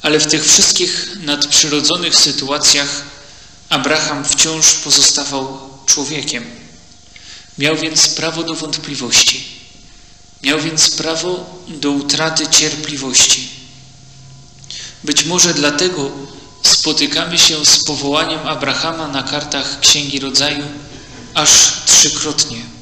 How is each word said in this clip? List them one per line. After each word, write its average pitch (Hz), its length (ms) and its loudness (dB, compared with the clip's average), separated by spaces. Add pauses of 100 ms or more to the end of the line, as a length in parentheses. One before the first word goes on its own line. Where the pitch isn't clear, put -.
Ale 151 180 4
w 147 80 2
tych 156 180 2
wszystkich - 640 2 (140)
nadprzyrodzonych 151 920 0
sytuacjach 143 880 2 (640)
Abraham 147 560 0
wciąż 160 480 2
pozostawał 135 840 0 (260)
człowiekiem. 131 600 -2 (1120)
Miał 151 200 2
więc 156 300 0
prawo 160 360 -2
do 165 120 -4
wątpliwości. - 1000 -2 (880)
Miał 147 180 2
więc 156 280 0
prawo 165 560 -4 (220)
do 143 240 -2
utraty 151 560 0
cierpliwości. 151 1000 0 (1500)
Być 139 220 0
może 175 280 2
dlatego 147 580 0 (520)
spotykamy 156 760 2
się 156 260 4
z - 180 4
powołaniem 156 640 0
Abrahama 151 600 -2
na 139 160 -4
kartach 143 560 -4
Księgi 139 400 0
Rodzaju 143 440 -2 (680)
aż 151 160 2 (360)
trzykrotnie. - 720 2 (240)